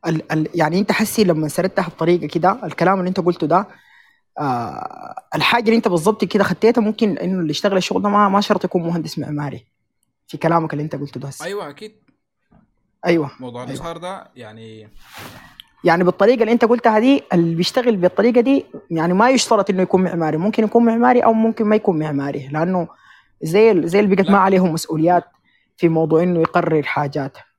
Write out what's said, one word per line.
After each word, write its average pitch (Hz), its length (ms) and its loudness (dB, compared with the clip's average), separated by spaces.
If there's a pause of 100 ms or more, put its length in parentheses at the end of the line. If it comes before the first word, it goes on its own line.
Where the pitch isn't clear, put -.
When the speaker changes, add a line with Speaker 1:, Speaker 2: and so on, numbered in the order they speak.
Speaker 1:
ال-، 160 240 -4
ال-، 156 240 -2
يعني 165 240 0
أنت 214 120 -2
حسي 214 320 0
لما 156 240 2
سردتها 180 400 -2
بطريقة 170 400 0
كده، 185 380 0
الكلام 180 340 0
اللي 180 100 -2
أنت 185 100 -4
قلته 170 280 -2
ده، 180 200 0 (720)
آه، - 760 -8 (200)
الحاجة 240 300 0
اللي 226 100 4
أنت 226 120 2
بالضبط 185 380 0
كده 196 180 0
خدتها 233 380 2
ممكن 214 360 0
إنه 185 220 -4
اللي 160 100 -2
يشتغل 190 280 -2
الشغل 185 240 -2
ده 202 80 -2
ما، 202 200 4
ما 196 120 2
شرط 196 240 -2
يكون 180 180 -2
مهندس 165 360 -6
معماري 147 480 -8 (600)
في 165 100 -14
كلامك 165 360 0
اللي 151 100 -6
أنت 151 120 -8
قلته 139 240 -10
ده 139 80 -12
هسه. 143 180 -12
Speaker 2:
أيوة، 190 240 -8
أكيد. 208 260 -18 (1080)
Speaker 1:
أيوة، 165 340 0
Speaker 2:
موضوع 123 220 -14
Speaker 1:
أيوة. 127 120 -12
Speaker 2:
الإظهار 165 240 -12
ده 180 380 -14
يعني 110 540 -20 (960)
Speaker 1:
يعني 175 200 4
بالطريقة 196 380 2
اللي 220 100 0
أنت 240 140 2
قلتها 226 340 2
دي، 269 240 4 (100)
اللي 170 220 2
بيشتغل 220 420 0
بالطريقة 214 440 2
دي 269 240 2 (260)
يعني 165 220 0
ما 214 160 4
يشترط 226 400 2
إنه 190 120 0
يكون 185 220 2
معماري، 165 340 -2
ممكن 220 260 -2
يكون 233 220 2
معماري 240 380 2
أو 226 100 4
ممكن 226 320 0
ما 214 100 2
يكون 196 240 0
معماري، 139 480 -6
لأنه 170 400 -2 (540)
زي 208 300 4
ال-، 170 160 2
زي 180 120 2
اللي 202 160 4
بيقت 190 120 2
Speaker 2:
لا. 196 40 4
Speaker 1:
ما 202 60 6
عليهم 185 360 4
مسؤوليات 165 500 0 (540)
في 170 120 2
موضوع 160 340 2
إنه 180 160 0
يقرر 160 440 0
حاجات. 143 540 -6 (220)